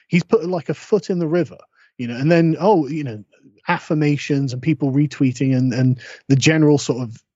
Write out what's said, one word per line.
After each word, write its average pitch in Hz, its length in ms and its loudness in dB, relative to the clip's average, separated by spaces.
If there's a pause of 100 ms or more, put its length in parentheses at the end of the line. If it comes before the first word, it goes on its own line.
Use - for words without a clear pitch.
he's 170 160 0
put, 160 200 0
like, 175 240 -6
a 156 60 -4
foot - 340 -4
in 180 120 -2
the 170 60 -2
river, 160 300 -2 (400)
you 123 100 -6
know, 120 100 -8
and 135 140 0
then, 165 300 4
oh, 175 260 2
you 151 180 -6
know, 107 200 -10 (440)
affirmations 147 840 -2
and 127 80 -8
people 143 320 -2
retweeting 135 640 0
and, 127 160 0
and 127 260 0 (300)
the 135 80 4
general 151 400 4
sort 131 260 -4
of 113 200 -12 (140)